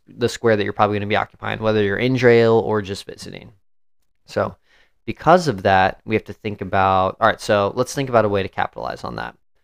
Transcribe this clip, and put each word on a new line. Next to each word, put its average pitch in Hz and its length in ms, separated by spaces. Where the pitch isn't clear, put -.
the - 220
square 110 300
that 101 80
you're 101 80
probably 104 240
gonna 101 100
be 104 80
occupying, 107 460
whether 110 200
you're 101 160
in 127 200
jail 117 380
or 107 260
just 95 240
visiting. - 480
So 101 320
because 160 420
of 98 160
that, 95 400
we 110 120
have 104 100
to 104 80
think 98 260
about, 95 640
all 110 80
right, - 100
so 101 360
let's 123 200
think 135 140
about 113 160
a 104 40
way 98 140
to 95 60
capitalize - 560
on 58 100
that. 57 220